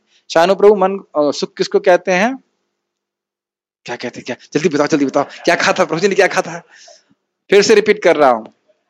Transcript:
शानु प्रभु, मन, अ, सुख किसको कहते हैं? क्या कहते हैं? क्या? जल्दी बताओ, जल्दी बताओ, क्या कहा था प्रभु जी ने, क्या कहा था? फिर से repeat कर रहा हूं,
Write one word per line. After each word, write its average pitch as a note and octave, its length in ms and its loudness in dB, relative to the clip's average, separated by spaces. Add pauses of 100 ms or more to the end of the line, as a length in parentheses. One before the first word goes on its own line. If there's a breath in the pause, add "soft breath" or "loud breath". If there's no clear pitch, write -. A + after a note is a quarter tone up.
(300)
शानु F3 240 2
प्रभु, G3+ 200 4
मन, F#3+ 240 -2
अ, D3+ 320 -4
सुख - 240 -8
किसको F#3 260 -2
कहते F3+ 320 0
हैं? A3 240 -2 (1500)
क्या B2 120 -12
कहते B2 240 -12
हैं? - 60 -18
क्या? A#2+ 100 -8 (160 soft breath)
जल्दी D#3+ 160 -2
बताओ, C#3+ 180 -2
जल्दी C#3+ 180 0
बताओ, C3+ 200 -2 (200 loud breath)
क्या E3+ 100 2
कहा F#3 180 -2
था F#3 120 0
प्रभु D#3+ 160 -6
जी G3+ 80 0
ने, F#3+ 60 -2
क्या F#3 120 2
कहा F3 160 -2
था? E3+ 200 -12 (880 soft breath)
फिर G3 120 4
से A3 120 4
repeat G#3 280 0
कर E3 140 2
रहा C#3+ 140 4
हूं, A2+ 140 -2 (460)